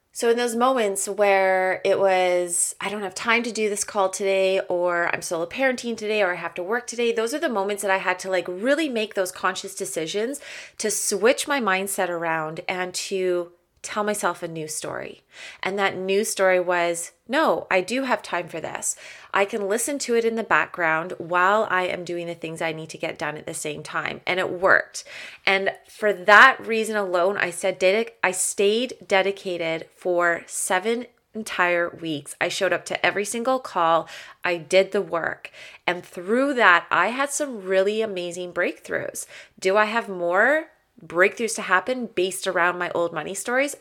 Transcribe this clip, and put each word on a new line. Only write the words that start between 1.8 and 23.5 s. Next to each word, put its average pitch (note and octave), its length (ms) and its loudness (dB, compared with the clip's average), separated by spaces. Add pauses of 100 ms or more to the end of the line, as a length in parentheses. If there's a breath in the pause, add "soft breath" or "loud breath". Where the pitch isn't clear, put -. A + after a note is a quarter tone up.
it G3 140 4
was, F3+ 840 2
"I F#3+ 80 -6
don't G#3 140 -6
have F#3 120 -8
time A#3 280 0
to A#3 100 -6
do G#3+ 160 0
this G3+ 160 -2
call F#3+ 240 0
today," F#3+ 580 2
or, F3 460 0
"I'm - 80 0
solo E3+ 240 -4
parenting B3 500 -2
today," G#3+ 280 0
or, F3+ 100 2
"I F3+ 40 -2
have E3+ 180 -8
to F3+ 80 -6
work A3+ 240 -4
today," A#3 260 -2
those A3+ 220 -2
are D4+ 40 -4
the D4+ 120 0
moments G3+ 320 -2
that G3+ 80 0
I F#3+ 80 4
had F3+ 220 -2
to, G3 100 -8
like, F3+ 180 0
really C4+ 400 0
make G#3+ 240 -4
those F#3 180 -2
conscious F#3+ 440 -4
decisions G3+ 640 -4 (380 loud breath)
to G#3+ 120 -2
switch - 560 2
my C#4+ 140 0
mindset G3 480 0
around E3 580 -2
and F3+ 280 -4
to F3+ 580 -2 (300)
tell - 200 -4
myself G3+ 400 -2
a F3 60 -8
new D#3+ 180 -8
story. - 560 -10 (400 loud breath)
And F#3+ 160 -4
that G3 160 0
new F#3+ 300 0
story F#3+ 340 2
was, F3 540 0 (160)
"No, B3 420 0
I F#3 120 4
do A#3 200 -4
have B3+ 180 -2
time F3 280 -6
for E3 100 -10
this. - 380 -6 (360 loud breath)
I G3 120 2
can G3+ 240 -4
listen B3+ 320 -2
to A#3+ 160 0
it A3+ 80 2
in A3+ 100 0
the A3 80 -4
background E3 760 0
while F3+ 520 2
I F3+ 140 2
am F3+ 180 -4
doing E3+ 240 -6
the E3+ 80 -8
things E3 260 -10
I E3 120 -2
need D#3+ 160 -10
to D#3 100 -14
get D#3+ 180 -6
done D3+ 200 -6
at D#3 100 -14
the E3+ 80 -8